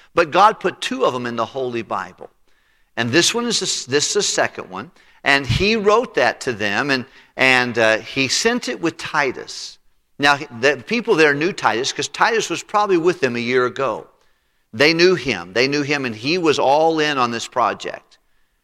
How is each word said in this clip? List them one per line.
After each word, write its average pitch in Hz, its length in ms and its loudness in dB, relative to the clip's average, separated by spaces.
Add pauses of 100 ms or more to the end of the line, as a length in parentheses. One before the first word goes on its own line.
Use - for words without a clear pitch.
(140)
but 165 180 2
God 202 280 4
put 170 220 -6
two 254 240 -4
of 147 80 2
them 123 120 -6
in 120 100 -6
the 117 100 -2
Holy 123 360 -6
Bible. 95 480 -10 (680)
And 117 120 0
this 156 240 2
one 240 120 -4
is 233 140 -2
the, - 320 -6
this 143 160 0
is - 60 -4
the 208 100 0
second - 460 -4
one, 98 220 -12 (320)
and 139 220 2
he 190 300 0
wrote 220 400 0
that 123 260 0
to 127 120 -4
them, 107 380 -2
and, 127 140 -2 (300)
and, 123 420 2
uh, 110 200 4
he 135 300 -4
sent 233 420 -2
it 240 100 -8
with 170 180 -4
Titus. - 840 -6 (400)
Now, 143 180 4
the 131 480 -2
people 226 300 0
there 151 180 6
knew 151 180 -2
Titus 120 400 -2
'cause 143 160 -6
Titus 214 420 0
was 165 120 -6
probably 208 360 0
with 165 220 0
them 120 160 0
a 120 40 -4
year 123 260 0
ago. 117 420 -6 (640)
They 143 220 4
knew 175 220 4
him. 95 380 -4
They 120 140 2
knew 143 140 -2
him, 143 240 -4
and 117 100 -6
he 131 220 -2
was 160 220 2
all 156 400 2
in 151 180 0
on 123 140 0
this 113 160 -6
project. - 720 -4 (440)